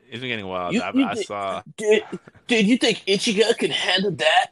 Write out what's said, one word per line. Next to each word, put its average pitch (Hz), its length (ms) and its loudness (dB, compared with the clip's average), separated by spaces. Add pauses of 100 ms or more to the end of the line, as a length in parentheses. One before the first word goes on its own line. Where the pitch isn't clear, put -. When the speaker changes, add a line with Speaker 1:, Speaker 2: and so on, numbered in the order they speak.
Speaker 1:
It's 117 120 -10
been 131 80 -8
getting 107 180 -6
wild. 90 280 -4
Speaker 2:
you, 240 60 0
Speaker 1:
I, 92 120 -6
Speaker 2:
you 131 140 2
Speaker 1:
I 104 80 -4
Speaker 2:
thi-, - 80 -6
Speaker 1:
saw 98 380 -6 (140)
Speaker 2:
dude, 214 280 2 (440)
dude, 220 200 4
you 240 100 4
think 220 280 0
Ichigo 214 520 2
can 185 140 -2
handle 196 400 0
that, 160 400 2